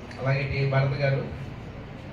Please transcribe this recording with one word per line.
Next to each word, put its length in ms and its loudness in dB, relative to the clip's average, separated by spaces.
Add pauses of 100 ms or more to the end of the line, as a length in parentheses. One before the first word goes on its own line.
(200)
అలాగే 300 2
టి 80 0 (140)
భరత్ 300 4
గారు, 200 4 (920)